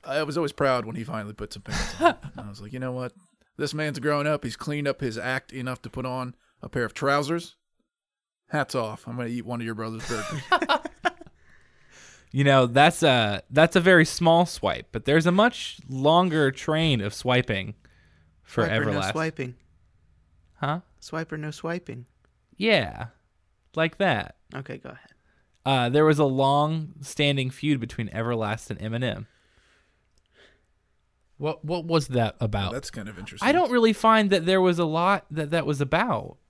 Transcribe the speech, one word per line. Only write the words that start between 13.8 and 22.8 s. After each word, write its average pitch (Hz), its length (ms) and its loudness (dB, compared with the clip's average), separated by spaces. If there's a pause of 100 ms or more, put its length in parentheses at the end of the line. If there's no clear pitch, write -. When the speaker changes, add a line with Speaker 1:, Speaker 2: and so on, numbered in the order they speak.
Speaker 3:
small 170 420 4
swipe, - 440 -4
but 113 140 -8
there's 156 220 4
a 175 40 4
much 214 460 0 (100)
longer 151 600 4
train 156 500 0
of 101 140 -4
swiping 117 640 -2 (680)
for - 240 0
Speaker 4:
Swipe 104 160 0
or - 40 -2
no 104 60 0 (100)
Speaker 3:
Everlast. 95 100 -2
Speaker 4:
swiping. 151 440 -6 (1000)
Speaker 3:
Huh? 147 240 -4 (200)
Speaker 4:
Swipe 160 320 -8
or 156 60 -6
no 151 140 -8
swiping. 151 560 -10 (500)
Speaker 3:
Yeah. 131 520 0 (680)